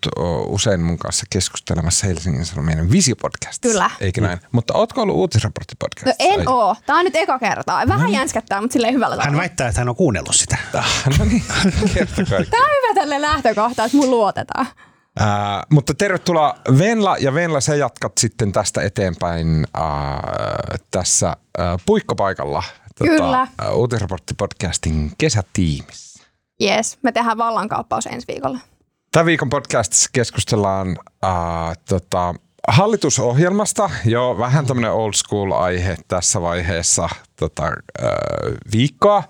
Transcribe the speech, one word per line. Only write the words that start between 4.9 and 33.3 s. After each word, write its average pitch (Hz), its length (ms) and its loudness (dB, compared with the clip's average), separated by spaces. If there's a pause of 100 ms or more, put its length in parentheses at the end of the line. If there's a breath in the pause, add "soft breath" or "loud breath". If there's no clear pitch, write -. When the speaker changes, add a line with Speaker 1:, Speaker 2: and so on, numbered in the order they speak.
Speaker 1:
ollut 175 140 0
uutisraporttipodcastissa? - 1080 -2
Speaker 2:
No 370 100 6
en 403 60 0
Speaker 1:
Ei. - 80 0
Speaker 2:
oo. 226 280 2 (100)
Tää 285 100 2
on 349 80 4
nyt 359 120 0
eka 330 220 0
kertaa. 180 500 -2
Vähän - 220 2
Speaker 1:
Mm. 202 40 2
Speaker 2:
jänskättää, 220 460 -2
mut 233 120 -4
silleen 240 220 2
hyvällä 170 220 0
Speaker 3:
Hän 110 80 -2
Speaker 2:
tavalla. 143 160 0
Speaker 3:
väittää, 156 280 -2
että 107 120 -2
hän 123 80 0
on 120 80 -4
kuunnellut 107 400 0
sitä. - 200 -2 (180)
Speaker 1:
Ah, - 280 -2 (160)
no - 60 4
niin, 214 180 2 (280)
<laughs> - 240 2
kerta - 220 0
kaikkiaan. 170 340 0
Speaker 2:
Tää 466 100 4
on 571 100 6 (120)
hyvä 427 180 4
tälle 285 220 0
lähtökohta, 240 600 0
että 240 120 2
mun 269 140 4
luotetaan. 233 560 0 (520 soft breath)
Speaker 1:
Ää, 101 520 0
mutta 147 240 4
tervetuloa 175 600 0 (240)
Venla, 196 400 2
ja 135 160 0
Venla, 165 260 0
sä 151 140 0
jatkat 131 440 -2
sitten 107 340 0
tästä 98 300 -2
eteenpäin, 85 920 0
ää, 71 460 -2 (720)
tässä, 90 460 0 (220)
ää, 87 180 0 (100)
puikkopaikalla, 95 760 0 (360 loud breath)
tota, 339 120 2
Speaker 2:
Kyllä. 262 380 2 (100)
Speaker 1:
ää, 101 140 -4
uutisraporttipodcastin 87 1500 -2
kesätiimissä. - 1040 -2 (360)
Speaker 2:
Jes, - 420 0
me 226 100 2
tehdään 226 260 0
vallankaappaus 220 680 -2
ensi 120 220 -10
viikolla. - 300 -6 (540)
Speaker 1:
Tämän 170 140 4
viikon 156 240 2
podcastissa - 600 0
keskustellaan, 98 840 0 (260)
ää, 85 520 -2 (140)
tota, 90 460 0 (340)
hallitusohjelmasta. 180 1200 2 (140)